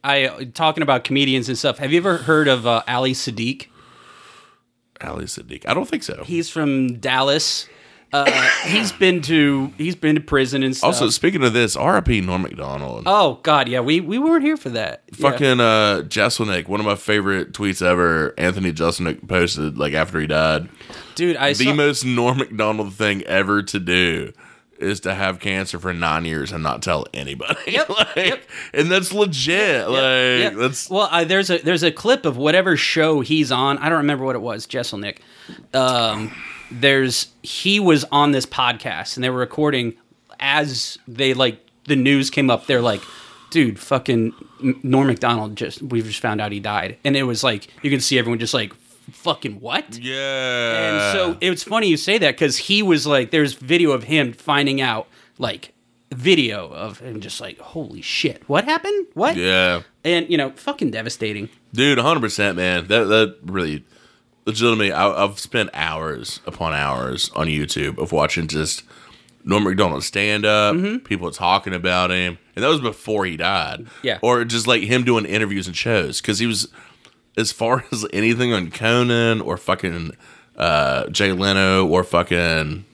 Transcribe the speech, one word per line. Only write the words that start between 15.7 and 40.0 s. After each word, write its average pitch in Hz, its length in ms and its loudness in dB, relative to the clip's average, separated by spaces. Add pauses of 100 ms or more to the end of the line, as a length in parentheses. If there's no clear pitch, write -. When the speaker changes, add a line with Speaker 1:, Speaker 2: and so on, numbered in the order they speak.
Speaker 2:
Jeselnik, 101 600 0
one 101 120 -2
of 107 60 -2
my 101 100 2
favorite 98 560 0
tweets 98 300 -2
ever, 85 560 2
Anthony 92 340 0
Jeselnik 82 560 -2
posted, 78 500 0
like, 71 160 -2
after 80 260 0
he 76 80 -4
died. 78 400 0 (480)
Speaker 1:
Dude, 170 200 0
I 139 180 0
Speaker 2:
The 127 120 0
Speaker 1:
saw 143 80 2
Speaker 2:
most 147 300 2
Norm 123 340 2
Macdonald 107 560 -2
thing 104 300 0
ever 98 400 2
to 101 160 -4
do 87 520 0 (480)
is 98 180 -4
to 95 160 -4
have 95 240 -4
cancer 95 400 -6
for 90 160 -6
nine 82 300 -2
years 78 260 -4
and 82 120 -8
not 65 200 -4
tell 82 320 -2
anybody. 69 460 -8
<laughs> - 80 -12
Speaker 1:
Yep, 269 200 -2
Speaker 2:
Like, 208 280 -2
Speaker 1:
yep. 180 260 -2 (300)
Speaker 2:
and 156 180 0
that's 185 220 0
legit. 170 440 0
Speaker 1:
Yep, 147 320 0
Speaker 2:
Like, 127 640 2
Speaker 1:
yep. - 20 -12
Speaker 2:
that's 127 360 -2
Speaker 1:
Well, 196 220 2
uh, 170 120 2
there's 190 260 2
a, 175 80 2
there's 165 260 0
a 160 80 2
clip - 340 0
of 135 100 0
whatever 165 400 4
show 156 440 2
he's 135 320 2
on. 139 260 2
I 147 100 -2
don't 165 100 2
remember 143 260 0
what 131 100 0
it 113 80 -4
was, 110 240 -8
Jeselnik. 104 520 -6 (540)
Um, 117 600 0 (380)
there's, 131 560 2 (140)
he - 360 0
was 165 320 6
on 143 220 4
this 131 140 0
podcast, 117 680 -4
and 127 60 -4
they 127 80 0
were 127 80 -4
recording 127 560 -2 (460)